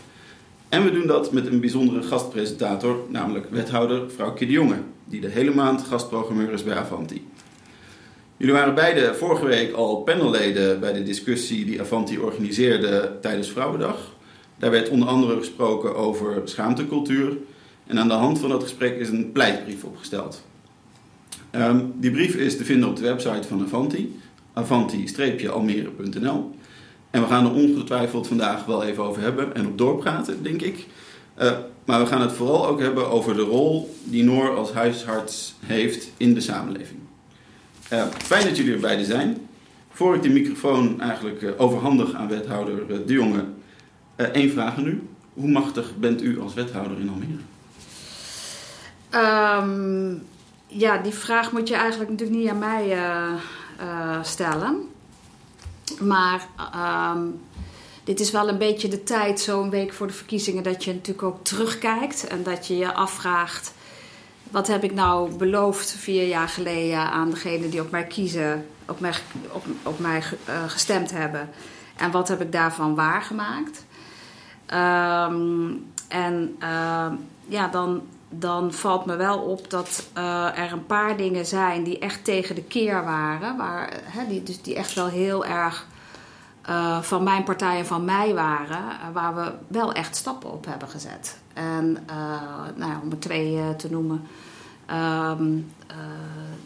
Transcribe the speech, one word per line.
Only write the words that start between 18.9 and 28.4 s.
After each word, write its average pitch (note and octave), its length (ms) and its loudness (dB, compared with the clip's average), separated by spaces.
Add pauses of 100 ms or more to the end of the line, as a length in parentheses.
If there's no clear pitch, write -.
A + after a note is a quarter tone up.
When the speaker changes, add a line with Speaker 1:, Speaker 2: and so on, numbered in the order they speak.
Speaker 1:
is A#2 100 -2
een A2+ 220 -2
pleitbrief G#2 520 2
opgesteld. - 600 -10 (1080)
Ehm, A#2+ 280 4 (140)
die A#2+ 180 2
brief F3 240 2
is C3+ 220 0
te B2 80 -4
vinden B2 240 6
op G2+ 60 -2
de G#2 60 -6
website A#2 460 0
van G2 160 -2
Avanti, D3 560 -2 (340)
avanti A#2 540 2
streepje A#2 420 -2
almere G#2+ 400 0
punt G2 320 -6
N A#2+ 60 2
L. - 280 -2 (560)
En B2 100 4
we A2+ 60 4
gaan B2 180 6
er A#2+ 80 4
ongetwijfeld B2 720 2
vandaag G#2 380 0